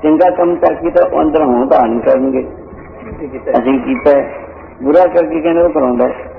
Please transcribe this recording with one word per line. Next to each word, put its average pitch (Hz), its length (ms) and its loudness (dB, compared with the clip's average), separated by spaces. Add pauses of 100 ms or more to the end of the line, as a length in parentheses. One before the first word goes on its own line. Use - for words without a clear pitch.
ਚੰਗਾ 185 260 4
ਕੰਮ 175 260 0
ਕਰਕੇ 170 340 -2
ਤਾਂ - 200 2
ਉਹ 156 120 -2
ਅੰਦਰ 156 220 2
ਹੋਂ 123 220 2
ਧਾਰਨ 120 340 2
ਕਰਨਗੇ, 131 480 0 (1040)
"ਅਸੀਂ 123 280 0
ਕੀਤਾ 131 400 2
ਹੈ", - 140 -6 (500)
ਬੁਰਾ 160 220 4
ਕਰਕੇ 165 360 0
ਕਹਿੰਦੇ 165 200 0
ਉਹ 175 80 4
ਕਰਾਉਂਦਾ 127 380 0
ਹੈ। 131 60 -4 (260)